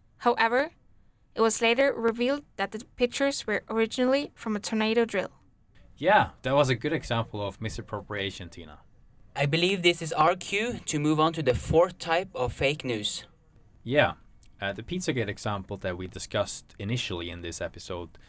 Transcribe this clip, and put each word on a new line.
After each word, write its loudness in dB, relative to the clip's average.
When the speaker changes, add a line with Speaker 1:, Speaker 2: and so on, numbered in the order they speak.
Speaker 1:
However, 2
it 2
was 2
later 4
revealed 0
that -4
the -10
pictures 0
were -2
originally 2
from -4
a -4
tornado 0
drill. -2
Speaker 2:
Yeah, 4
that 0
was 6
a 2
good -2
example -2
of -8
misappropriation, -6
Tina. -18
Speaker 3:
I 2
believe 2
this 4
is -4
our 4
cue -2
to -2
move 2
on 4
to -4
the 4
fourth 2
type 0
of -2
fake -2
news. -4
Speaker 2:
Yeah, 2
uh, -2
the -10
Pizzagate -4
example -6
that -4
we -8
discussed -6
initially -4
in -10
this -8
episode -8